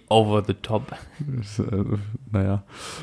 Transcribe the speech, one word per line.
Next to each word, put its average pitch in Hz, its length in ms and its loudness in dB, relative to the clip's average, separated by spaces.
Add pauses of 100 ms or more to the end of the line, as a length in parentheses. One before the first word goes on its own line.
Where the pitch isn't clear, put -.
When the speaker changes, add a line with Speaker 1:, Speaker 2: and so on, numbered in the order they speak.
Speaker 1:
Over 107 380 6
the 98 80 0
Top. 110 420 -4 (220)
Speaker 2:
Das, 131 400 -6
äh, 101 260 0 (460)
naja. 98 320 2 (400)